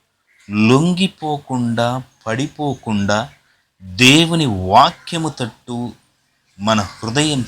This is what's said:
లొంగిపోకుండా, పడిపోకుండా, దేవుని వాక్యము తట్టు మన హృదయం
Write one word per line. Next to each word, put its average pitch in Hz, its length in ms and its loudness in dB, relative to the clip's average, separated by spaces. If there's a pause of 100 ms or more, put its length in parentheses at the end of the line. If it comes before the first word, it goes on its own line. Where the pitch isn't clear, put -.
(500)
లొంగిపోకుండా, 127 1500 0 (240)
పడిపోకుండా, 113 1000 -4 (540)
దేవుని 143 640 4
వాక్యము 123 840 2
తట్టు 120 640 -8 (680)
మన 107 200 2
హృదయం 131 680 -2